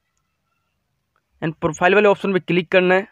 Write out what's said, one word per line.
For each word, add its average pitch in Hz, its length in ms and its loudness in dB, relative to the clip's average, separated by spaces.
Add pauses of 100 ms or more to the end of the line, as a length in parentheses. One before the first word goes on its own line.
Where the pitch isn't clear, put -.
(1400)
and 160 100 -6
प्रोफाइल 180 400 -2
वाले 208 140 4
ऑप्शन 202 240 -2
पे 185 60 -2
क्लिक 170 340 -4
करना 185 220 2
है। 196 180 -2